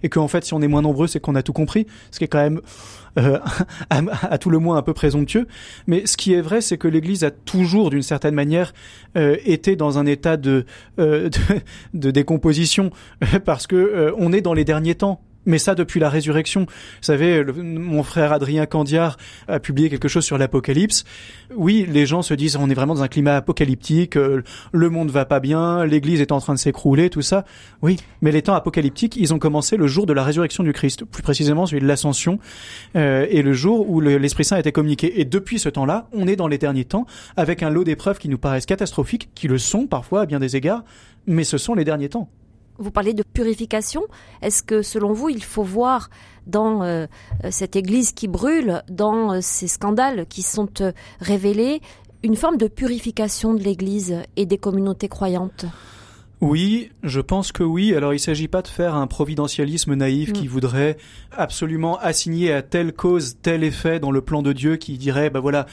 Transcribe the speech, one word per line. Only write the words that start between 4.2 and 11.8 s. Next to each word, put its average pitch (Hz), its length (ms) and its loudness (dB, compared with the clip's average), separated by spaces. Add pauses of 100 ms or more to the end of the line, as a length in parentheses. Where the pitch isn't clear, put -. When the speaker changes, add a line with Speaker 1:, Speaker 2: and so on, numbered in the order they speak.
Speaker 1:
à 160 80 0
tout - 120 0
le 160 100 4
moins 165 160 2
un 143 60 0
peu 160 120 -2
présomptueux. 147 540 0 (400)
Mais 185 180 2
ce - 120 -2
qui 185 160 2
est 175 80 4
vrai, 180 180 0
c'est 180 180 -2
que 170 120 0
l'Église 160 340 0
a 143 80 0
toujours, 185 460 0 (120)
d'une 139 140 0
certaine 151 320 -2
manière, 156 380 0 (440)
euh, 147 180 6 (100)
été 185 300 2
dans 147 240 0
un 143 60 2
état 143 320 2
de, 135 280 2 (340)
euh, 156 300 4
<laughs> - 640 -2